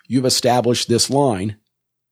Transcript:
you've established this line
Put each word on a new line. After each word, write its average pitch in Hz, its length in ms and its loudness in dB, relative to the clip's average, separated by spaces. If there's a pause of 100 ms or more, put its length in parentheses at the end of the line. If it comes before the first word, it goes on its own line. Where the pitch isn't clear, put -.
you've 127 180 0
established 120 640 0
this 117 220 0
line 110 460 0 (540)